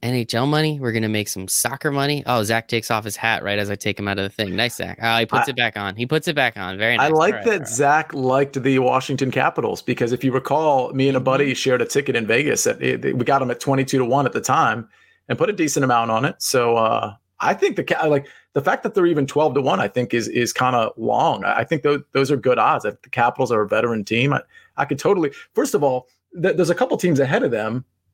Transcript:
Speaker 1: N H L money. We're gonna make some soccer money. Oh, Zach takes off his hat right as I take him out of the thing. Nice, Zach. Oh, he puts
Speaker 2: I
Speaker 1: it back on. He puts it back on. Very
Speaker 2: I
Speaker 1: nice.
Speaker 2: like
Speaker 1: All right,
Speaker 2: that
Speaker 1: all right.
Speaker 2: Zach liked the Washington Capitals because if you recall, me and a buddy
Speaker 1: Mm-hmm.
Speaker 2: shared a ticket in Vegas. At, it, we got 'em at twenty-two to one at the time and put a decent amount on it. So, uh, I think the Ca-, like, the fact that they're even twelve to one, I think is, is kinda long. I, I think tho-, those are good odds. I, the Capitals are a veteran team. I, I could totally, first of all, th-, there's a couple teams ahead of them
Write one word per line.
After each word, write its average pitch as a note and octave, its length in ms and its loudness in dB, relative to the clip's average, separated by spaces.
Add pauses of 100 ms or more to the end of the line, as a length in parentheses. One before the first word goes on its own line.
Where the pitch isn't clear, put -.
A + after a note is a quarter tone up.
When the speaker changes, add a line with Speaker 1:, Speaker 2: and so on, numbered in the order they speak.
Speaker 1:
N A#2+ 120 -2
H A#2+ 200 -2
L A#2+ 100 0
money. D3+ 360 0
We're B2 100 -4
gonna A2 180 0
make G#2+ 200 -2
some F#2+ 180 -8
soccer - 460 -2
money. C#3+ 340 -2
Oh, B2 160 2
Zach A2+ 240 -2
takes A2+ 240 -2
off A2 140 -2
his G#2+ 100 -8
hat A2+ 300 -2
right G2+ 120 -2
as G#2 140 -2
I G2+ 60 -4
take G2+ 200 -4
him G2+ 120 -6
out G2+ 100 -2
of G2 60 -2
the G2 60 -6
thing. F#2+ 260 -4
Nice, A#2 200 -2
Zach. F2+ 240 -10
Oh, A2+ 160 0
he A#2 100 2
puts A#2+ 200 0
Speaker 2:
I C3+ 60 -4
Speaker 1:
it A#2+ 40 -16
back A#2 200 -2
on. G2+ 180 -6
He A#2+ 120 -6
puts D3+ 200 -2
it E3 80 -2
back B2+ 220 0
on. F#2+ 200 -8
Very A2+ 180 0
Speaker 2:
I C3 140 2
Speaker 1:
nice. D#3+ 40 0
Speaker 2:
like D#3+ 220 2
Speaker 1:
All - 40 -8
right, - 60 -8
Speaker 2:
that A3+ 80 2
Speaker 1:
all G3 80 0
right. - 80 -10
Speaker 2:
Zach D3 460 2
liked C3+ 460 0
the C3 200 2
Washington C3 500 0
Capitals B2+ 500 0
because A#2+ 300 -2
if B2+ 140 -2
you C3 80 2
recall, C#3 600 2
me C3+ 140 2
and C3+ 100 2
a B2+ 40 0
buddy C3+ 260 2
Speaker 1:
Mm-hmm. C3 80 0
Speaker 2:
shared B2+ 280 2
a A2 40 -2
ticket C#3 300 0
in A2+ 100 -2
Vegas. B2+ 400 2
At, B2 160 -2
it, B2+ 340 -2
we A#2+ 80 0
got C3+ 180 2
'em B2 100 -2
at - 80 -8
twenty-two C3+ 380 0
to B2+ 60 2
one C3 220 2
at - 60 -4
the A2+ 80 -4
time A#2 480 0 (400)
and - 100 -2
put F3 100 2
a G#3 40 0
decent D#3 320 0
amount A#2 260 2
on A2+ 140 2
it. E3+ 180 -2
So, A#2+ 340 2
uh, A2 380 0 (240)
I F3+ 160 0
think E4+ 220 -2
the E3+ 80 -2
Ca-, D#3 240 0
like, C#3+ 180 0 (280)
the D3 60 0
fact G3 220 0
that - 120 -6
they're F3+ 120 4
even D3 220 2
twelve D3 260 2
to D3 60 0
one, D3+ 180 2
I A#2 80 0
think B2 260 -4
is, A#2 140 0
is A#2+ 260 0
kinda B2 440 2
long. A2+ 480 0
I, G2+ 160 0
I A#2+ 40 0
think D#3 200 -2
tho-, C#3+ 260 0
those C3+ 220 0
are C#3+ 40 4
good A#2+ 220 2
odds. A#2+ 260 2
I, G#2 60 -2
the - 200 -12
Capitals A#2+ 420 0
are G#2+ 80 4
a G#2 80 0
veteran A2 360 0
team. B2 280 0
I, B2+ 80 0 (360)
I C#3+ 80 0
could C#3 140 -4
totally, E3 320 2 (240)
first B3+ 220 0
of D3 80 0
all, B2+ 240 -2 (340)
th-, E3 140 2
there's E3+ 140 2
a F3 40 2
couple B3 220 0
teams E3 240 2
ahead D3 240 2
of A#2+ 80 0
them A2 320 -2 (300)